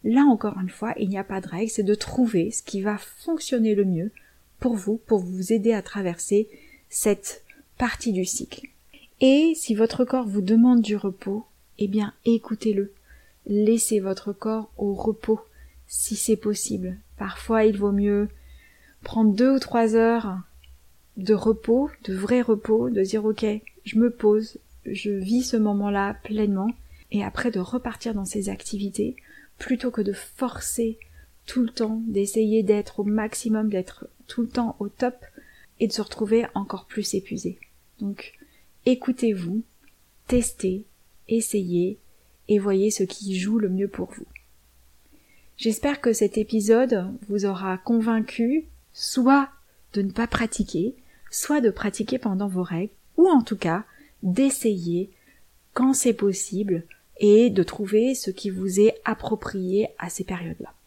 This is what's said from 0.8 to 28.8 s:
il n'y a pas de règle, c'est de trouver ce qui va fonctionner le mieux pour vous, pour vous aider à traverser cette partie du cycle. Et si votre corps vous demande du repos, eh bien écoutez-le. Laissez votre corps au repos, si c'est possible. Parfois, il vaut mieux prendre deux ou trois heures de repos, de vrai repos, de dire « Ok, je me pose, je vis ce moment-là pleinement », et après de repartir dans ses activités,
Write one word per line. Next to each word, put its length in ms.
il 100
n'y 80
a 80
pas 160
de 80
règle, 220
c'est 120
de 120
trouver 560
ce 120
qui 200
va 160
fonctionner 760
le 120
mieux 240
pour 140
vous, 320
pour 140
vous 320
aider 200
à 80
traverser 680
cette 520
partie 340
du 140
cycle. 400
Et 340
si 180
votre 300
corps 220
vous 160
demande 400
du 140
repos, 500
eh 100
bien 240
écoutez-le. 680
Laissez 540
votre 320
corps 440
au 180
repos, 460
si 300
c'est 200
possible. 600
Parfois, 480
il 140
vaut 140
mieux 360
prendre 320
deux 180
ou 60
trois 360
heures 440
de 180
repos, 560
de 100
vrai 260
repos, 500
de 120
dire « 240
Ok, 200
je 140
me 120
pose, 480
je 260
vis 320
ce 140
moment-là 680
pleinement », 460
et 120
après 280
de 100
repartir 540
dans 100
ses 240
activités, 680